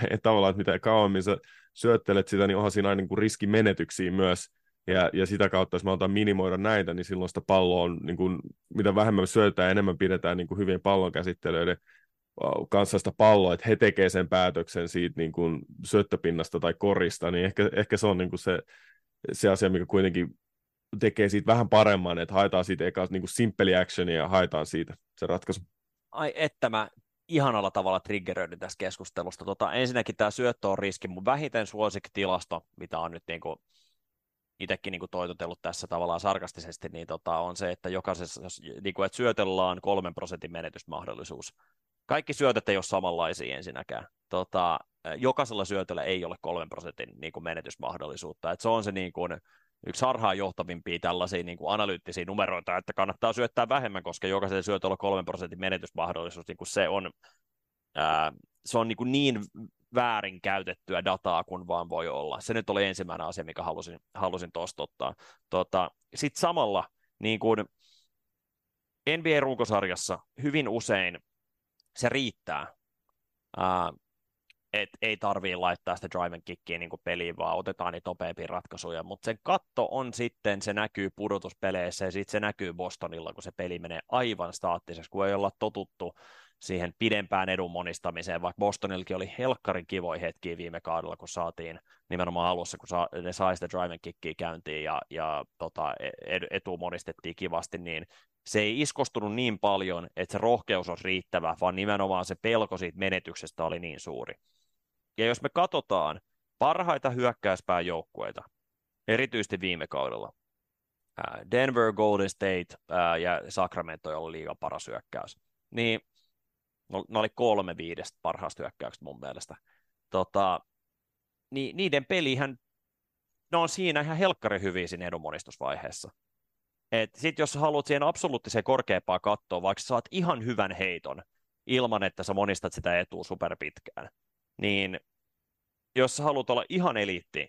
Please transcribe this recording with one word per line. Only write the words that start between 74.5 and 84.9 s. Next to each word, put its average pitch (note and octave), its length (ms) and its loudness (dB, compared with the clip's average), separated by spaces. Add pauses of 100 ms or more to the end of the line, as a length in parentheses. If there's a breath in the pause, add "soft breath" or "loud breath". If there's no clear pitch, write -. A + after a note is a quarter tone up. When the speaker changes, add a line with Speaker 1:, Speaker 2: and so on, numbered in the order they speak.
Speaker 2:
et G#2 160 -2 (120)
ei A2 160 0
tarvii G2 380 -2
laittaa F2 400 -2
sitä - 160 -12
drive F2 240 -2
and E2 100 -14
kickia F2 340 -8
niinku E2+ 240 -10
peliin, E2+ 340 -4
vaan E2+ 200 -2
otetaan F#2 360 -6
niitä F2 160 -10
nopeampia F2 380 -8
ratkaisuja. E2+ 560 -8
Mut F#2 200 -12
sen A2+ 200 -4
katto E3+ 480 0
on B2+ 220 -4
sitten, G#2+ 480 -2
se G#2 120 -4
näkyy G#2 420 -2
pudotuspeleissä F#2+ 920 -4
ja F#2 60 -2
sit G2 180 -6
se G#2+ 100 0
näkyy G2+ 340 -4
Bostonilla, E2+ 600 -10
kun - 100 -18
se F#2 80 -14
peli F2+ 280 -6
menee E2+ 200 -10 (100)
aivan G#2+ 440 -2
staattiseksi, E2+ 560 -6